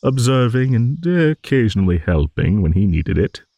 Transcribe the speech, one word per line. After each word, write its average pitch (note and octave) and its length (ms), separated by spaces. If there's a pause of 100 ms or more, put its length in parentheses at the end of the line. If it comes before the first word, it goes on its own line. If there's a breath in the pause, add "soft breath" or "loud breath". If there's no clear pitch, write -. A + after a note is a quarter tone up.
observing B2+ 720
and C3 300
occasionally C3 920
helping E2 640
when E2+ 120
he F#2 120
needed E2 320
it. - 260 (140)